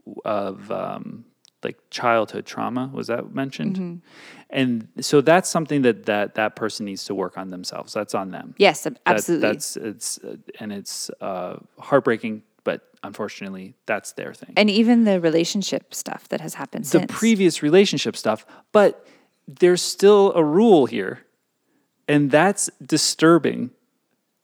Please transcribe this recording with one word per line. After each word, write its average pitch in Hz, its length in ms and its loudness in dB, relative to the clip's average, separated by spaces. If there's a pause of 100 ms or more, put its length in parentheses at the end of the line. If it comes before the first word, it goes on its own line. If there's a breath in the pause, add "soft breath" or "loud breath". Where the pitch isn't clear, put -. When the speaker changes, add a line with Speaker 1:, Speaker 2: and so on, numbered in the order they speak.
(260)
Speaker 1:
of, 101 440 -6
um, 98 540 -8 (400)
like, - 140 -10 (140)
childhood 113 560 0
trauma, 120 440 -8
was 120 160 -8
that 117 280 -6
mentioned? 139 400 -6
Speaker 2:
Mm-hmm. 175 200 -8 (540 loud breath)
Speaker 1:
And 123 380 -2 (140)
so 147 200 4
that's 165 260 4
something 147 360 -2
that, 107 240 0
that, 104 260 -2
that 107 220 -2
person 107 320 -8
needs 95 180 -10
to 104 80 -8
work 92 240 -6
on 95 140 -12
themselves. 90 420 -12
That's 107 220 -6
on 95 160 -4
them. - 260 -14
Speaker 2:
Yes, 175 300 2
ab-, - 80 -8
Speaker 1:
That, - 100 -20
Speaker 2:
absolutely. 113 420 0
Speaker 1:
that's, - 300 -4
it's, - 460 -10
uh, - 140 -14 (220)
and 107 140 -10
it's, - 380 -12 (100)
uh, 92 360 -8 (200)
heartbreaking, 113 640 0 (220)
but - 260 -6 (140)
unfortunately, 98 720 -12 (100)
that's 107 280 -6
their - 200 -12
thing. - 240 -20
Speaker 2:
And 208 140 4
even 233 320 4
the 196 180 4
relationship 170 720 -2
stuff - 360 -12
that - 120 -6
has 160 140 -14
happened 151 300 -10
Speaker 1:
The 139 40 -10
Speaker 2:
since. - 200 2
Speaker 1:
previous 202 520 2
relationship 156 560 2
stuff, 110 260 -2 (280 loud breath)
but - 340 4 (420 soft breath)
there's 180 360 2
still 202 500 6
a 170 100 2
rule 160 440 6
here, 113 400 -6 (800)
and 147 240 4
that's 175 400 2 (120)
disturbing 139 840 2 (760)